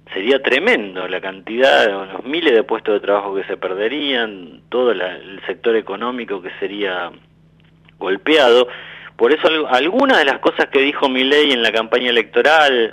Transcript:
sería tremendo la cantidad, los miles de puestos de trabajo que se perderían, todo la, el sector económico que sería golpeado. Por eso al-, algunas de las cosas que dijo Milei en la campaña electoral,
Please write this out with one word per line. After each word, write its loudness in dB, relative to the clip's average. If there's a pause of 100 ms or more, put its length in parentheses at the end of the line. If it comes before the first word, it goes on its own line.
(140)
sería 0
tremendo -2
la -6
cantidad, 0
los -12
miles 0
de 4
puestos -2
de 0
trabajo -2
que -4
se -8
perderían, -6
todo 2
la, -6
el -18
sector 0
económico -6
que -12
sería -6 (840)
golpeado. 2 (500)
Por 4
eso 2
al-, 0
algunas 2
de 4
las 0
cosas 0
que 2
dijo 0
Milei 2
en 0
la 2
campaña 0
electoral, 2